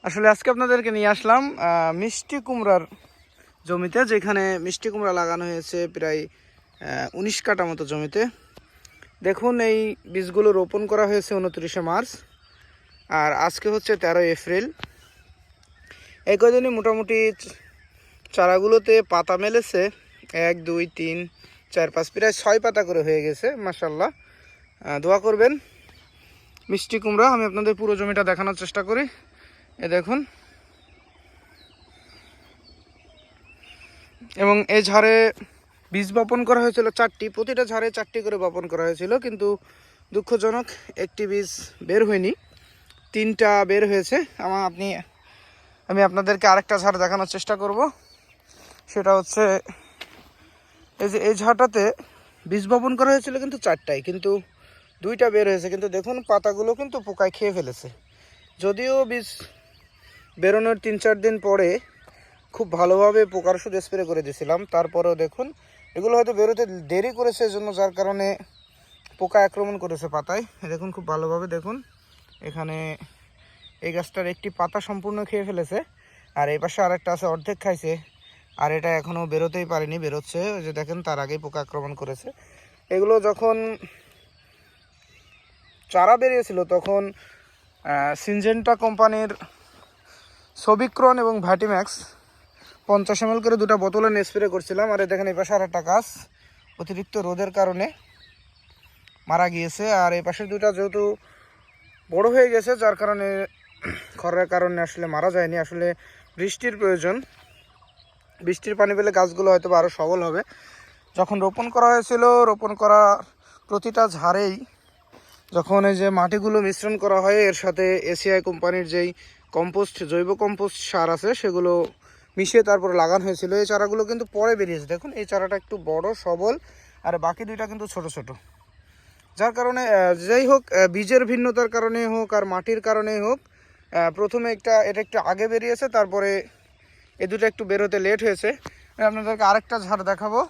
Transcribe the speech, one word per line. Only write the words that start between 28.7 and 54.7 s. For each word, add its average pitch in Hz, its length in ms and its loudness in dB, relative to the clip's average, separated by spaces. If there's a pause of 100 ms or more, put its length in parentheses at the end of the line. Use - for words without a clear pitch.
করি। 240 160 -2 (720)
এ 170 160 -8
দেখুন, 185 240 -2 (4000)
এবং 202 140 4 (200)
এই 214 120 6
ঝাড়ে 214 260 6 (800)
বীজ 196 240 -4
বপন 233 320 0
করা 240 160 4
হয়েছিল 233 220 0 (120)
চারটি, 226 280 -2 (100)
প্রতিটা 247 340 -2
ঝাড়ে 226 260 -2
চারটি 226 300 -8
করে 208 180 -4
বপন 180 280 -4
করা 165 140 -4
হয়েছিল, 170 320 -4
কিন্তু 214 300 -4 (640)
দুঃখজনক 220 540 -2 (380)
একটি - 260 -10
বীজ 202 200 -4 (380)
বের 214 200 4
হয়নি, 196 240 0 (840)
তিনটা 214 360 2 (200)
বের 202 200 4
হয়েছে। 196 260 0 (280)
আমা-, 190 240 -2
আপনি, 180 180 -8 (1040)
আমি 196 200 0
আপনাদেরকে 196 440 0
আরেকটা 202 300 2
ঝাড় 196 200 2
দেখানোর 190 320 -2
চেষ্টা 202 280 -4
করব। 202 160 -4 (1120)
সেটা 196 260 2
হচ্ছে 214 260 0 (1600)
এই 202 120 0
যে 220 60 -2 (100)
এই 220 120 2
ঝাড়টাতে 226 420 2 (640)
বীজ 190 260 -2
বপন 247 260 2
করা 269 140 4
হয়েছিল 269 300 0
কিন্তু 277 220 -8
চারটাই, 151 440 -2
কিন্তু 190 240 -2 (720)